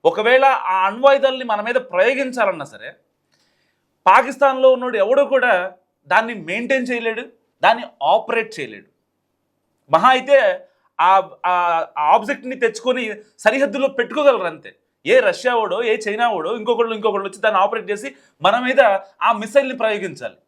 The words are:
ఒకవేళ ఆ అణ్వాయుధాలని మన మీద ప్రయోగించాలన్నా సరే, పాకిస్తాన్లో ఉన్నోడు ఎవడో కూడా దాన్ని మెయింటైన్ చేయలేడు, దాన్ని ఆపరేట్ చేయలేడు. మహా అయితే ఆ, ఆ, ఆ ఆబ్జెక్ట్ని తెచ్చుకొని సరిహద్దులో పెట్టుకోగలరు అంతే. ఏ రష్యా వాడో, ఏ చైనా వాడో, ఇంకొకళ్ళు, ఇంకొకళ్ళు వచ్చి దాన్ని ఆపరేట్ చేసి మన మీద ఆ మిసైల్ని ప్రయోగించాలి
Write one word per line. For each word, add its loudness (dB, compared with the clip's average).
ఒకవేళ 2
ఆ 0
అణ్వాయుధాలని 2
మన -4
మీద -4
ప్రయోగించాలన్నా -2
సరే, -20
పాకిస్తాన్లో 4
ఉన్నోడు -2
ఎవడో 2
కూడా 0
దాన్ని 0
మెయింటైన్ -4
చేయలేడు, -4
దాన్ని 2
ఆపరేట్ -2
చేయలేడు. -14
మహా 4
అయితే 4
ఆ, 4
ఆ, 0
ఆ -4
ఆబ్జెక్ట్ని -4
తెచ్చుకొని -4
సరిహద్దులో 0
పెట్టుకోగలరు 0
అంతే. -10
ఏ 4
రష్యా -2
వాడో, -2
ఏ 0
చైనా -2
వాడో, -4
ఇంకొకళ్ళు, -4
ఇంకొకళ్ళు -4
వచ్చి -12
దాన్ని 0
ఆపరేట్ -2
చేసి -10
మన 2
మీద 2
ఆ 2
మిసైల్ని -2
ప్రయోగించాలి -4